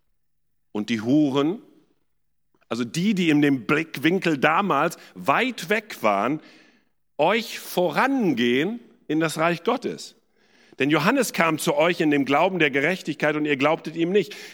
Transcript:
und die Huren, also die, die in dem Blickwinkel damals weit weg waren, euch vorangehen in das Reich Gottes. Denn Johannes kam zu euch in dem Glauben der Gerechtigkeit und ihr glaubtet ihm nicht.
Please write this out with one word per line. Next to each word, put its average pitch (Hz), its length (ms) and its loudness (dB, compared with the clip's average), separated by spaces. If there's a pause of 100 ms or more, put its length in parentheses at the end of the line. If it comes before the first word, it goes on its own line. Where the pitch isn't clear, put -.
(720)
und 104 180 -6
die 113 120 -2
Huren, 143 600 0 (1080)
also 120 160 -4
die, 175 280 -2
die 180 160 0
in 147 120 4
dem 139 240 2
Blickwinkel 160 720 0
damals 160 600 2 (160)
weit 185 560 -2
weg 220 320 -4
waren, 110 400 2 (760)
euch 208 420 0
vorangehen 180 1200 0 (280)
in 156 120 0
das 160 180 -2
Reich 165 280 0
Gottes. 226 500 -4 (640)
Denn 135 120 0
Johannes 190 440 2
kam 165 260 0
zu 156 160 0
euch 165 240 2
in 156 120 2
dem 143 120 4
Glauben 165 360 2
der 147 120 2
Gerechtigkeit 151 640 -2
und 151 80 -4
ihr 147 140 0
glaubtet 156 400 -2
ihm 165 140 0
nicht. 202 220 0 (200)